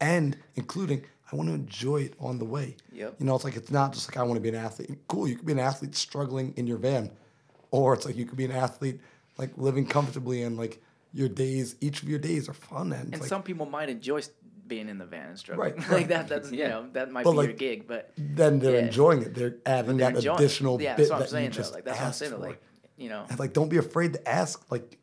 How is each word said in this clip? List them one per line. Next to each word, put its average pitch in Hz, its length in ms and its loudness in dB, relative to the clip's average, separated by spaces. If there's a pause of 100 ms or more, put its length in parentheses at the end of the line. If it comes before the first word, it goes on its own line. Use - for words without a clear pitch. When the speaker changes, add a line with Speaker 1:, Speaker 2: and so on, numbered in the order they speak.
Speaker 1:
and 151 360 2 (200)
including, 147 480 -4 (260)
"I 143 60 -6
wanna 160 160 -2
enjoy 139 500 -4
it 135 160 -8
on 127 200 -6
the 113 60 -6
way." 127 320 -6 (140)
Speaker 2:
Yep. 110 300 -12
Speaker 1:
You 135 60 -2
know, 131 100 4
it's 127 80 -4
like, 131 120 -6
it's - 140 -10
not 139 220 2
just, - 160 -8
like, - 80 -12
"I 127 80 0
wanna 120 160 0
be 110 80 -2
an 113 80 -2
athlete." 113 340 -8 (160)
Cool, 190 220 -2
you 120 80 -2
could 165 100 -14
be 156 60 0
an 135 80 2
athlete 135 340 -2
struggling 135 640 -4
in 123 100 -2
your 117 120 -2
van, 117 320 0 (600)
or 131 240 6
it's - 100 0
like 131 120 -6
you 120 100 -4
could 127 120 -12
be 131 80 0
an 127 60 -4
athlete, 127 460 -2 (400)
like, 131 180 -8
living 135 300 0
comfortably 135 560 0
and, 117 160 -4
like, 113 240 -8 (320)
your 135 140 0
days, 131 520 -2
each 143 220 -2
of 143 60 -6
your 147 100 -2
days 151 300 -2
are - 60 -10
fun 156 380 -6
and, 127 220 -6
Speaker 2:
And 160 60 -8
Speaker 1:
like, 135 80 -8
Speaker 2:
some 190 140 -4
people 170 240 -6
might 147 220 -6
enjoy 131 300 -4
s-, 147 120 -8 (360)
being 110 240 -8
in 101 80 -8
the 92 80 -10
van 80 240 -12
and 135 80 -16
struggling. - 360 -4
Speaker 1:
Right, - 40 -8
Speaker 2:
<laughs> - 20 -6
Like, - 100 -6
Speaker 1:
right. 175 180 4
Speaker 2:
that, 165 200 0
that's, 143 240 -4
you 123 60 -6
Speaker 3:
Yeah. 143 100 -2
Speaker 2:
know, 117 240 -6
that 131 180 -4
might 123 140 -2
Speaker 1:
But, 170 80 10
Speaker 2:
be 156 60 2
your 143 100 6
Speaker 1:
like, 110 100 -6
Speaker 2:
gig, 123 300 -4
but 117 280 -8
Speaker 1:
then 147 420 6
they're 131 160 6
Speaker 2:
yeah. 120 120 6
Speaker 1:
enjoying 135 360 6
it. - 120 -6
They're 120 220 -2 (100)
adding 127 300 2
Speaker 2:
They're 127 140 6
Speaker 1:
that 123 80 0
Speaker 2:
enjoying, 139 200 2
Speaker 1:
additional 135 420 4
Speaker 2:
yeah, 135 160 0
Speaker 1:
bit 147 120 8
Speaker 2:
that's - 20 2
what 156 60 2
I'm 131 40 2
Speaker 1:
that 131 60 0
you - 40 -8
Speaker 2:
saying, 143 200 -2
though. 113 60 -8
Speaker 1:
just - 180 -4
Speaker 2:
Like, 87 100 -12
that's 123 140 -4
what 127 40 -4
I'm 139 60 0
Speaker 1:
asked 139 100 -4
Speaker 2:
saying, 147 140 -6
though. 107 60 -8
Speaker 1:
for. - 80 -8
Speaker 2:
Like, - 160 -12 (360)
you 123 100 -12
know. 107 220 -10
Speaker 1:
And, 127 80 -6
like, 139 160 -4
don't 151 160 4
be 170 80 4
afraid 165 360 2
to - 140 -6
ask, 165 420 0
like, - 320 -6